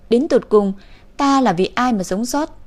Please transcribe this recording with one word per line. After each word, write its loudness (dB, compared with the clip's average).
Đến 2
tột 0
cùng, 2
ta 2
là 2
vì -2
ai -2
mà -2
sống -4
sót? -6